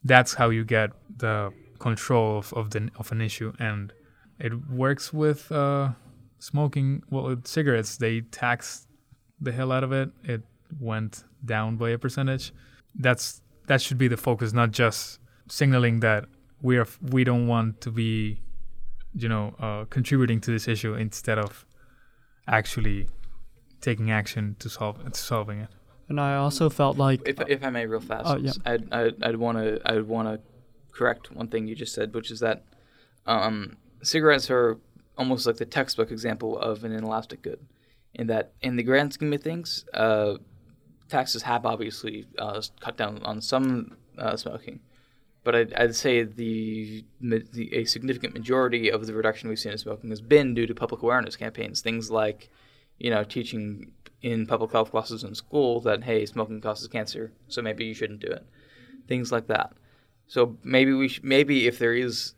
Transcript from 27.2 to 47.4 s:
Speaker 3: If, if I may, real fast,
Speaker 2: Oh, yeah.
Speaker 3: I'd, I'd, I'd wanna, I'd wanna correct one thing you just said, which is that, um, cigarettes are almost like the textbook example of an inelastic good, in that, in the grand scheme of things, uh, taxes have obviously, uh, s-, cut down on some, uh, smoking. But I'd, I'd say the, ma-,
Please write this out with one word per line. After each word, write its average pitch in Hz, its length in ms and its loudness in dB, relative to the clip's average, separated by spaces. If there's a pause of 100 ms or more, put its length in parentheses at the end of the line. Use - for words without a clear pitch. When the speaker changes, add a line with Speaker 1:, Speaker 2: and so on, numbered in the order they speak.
Speaker 3:
If, 139 220 -2
if 139 160 0
I 135 60 -2
may, 120 160 -2
real 110 140 -2
fast, 110 260 -6
Speaker 2:
Oh, 143 120 0
yeah. 131 160 -2 (120)
Speaker 3:
I'd, 113 280 -2
I'd, 113 300 0
I'd 117 120 0
wanna, 113 500 0
I'd 110 220 0
wanna 110 320 -2 (520)
correct - 400 -2
one 113 180 -8
thing 110 180 -2
you 113 80 -6
just - 180 -10
said, 110 200 -4
which 113 180 -8
is 110 80 -12
that, 113 240 0 (600)
um, 107 500 0 (260)
cigarettes 151 480 4
are 120 300 4 (380)
almost 127 280 0
like 117 120 2
the 110 80 -4
textbook - 440 0
example 110 480 -4
of 110 280 -2
an 110 80 -4
inelastic 110 480 -6
good, - 180 -10 (540)
in 117 140 -6
that, 110 340 0
in 127 160 -2
the 120 60 0
grand 135 300 2
scheme 151 200 -2
of 143 100 -4
things, 165 500 -6
uh, 110 420 4 (720)
taxes 131 340 -2
have 120 220 -2
obviously, 110 600 -6 (140)
uh, 107 180 -6
s-, - 220 -8
cut - 160 -10
down 104 280 -6
on 107 180 -6
some, 131 560 0 (200)
uh, 110 200 -2
smoking. - 420 -10 (640)
But 117 120 2
I'd, 117 180 4
I'd 117 220 2
say 123 280 2
the, 110 800 -6 (160)
ma-, 117 180 0 (140)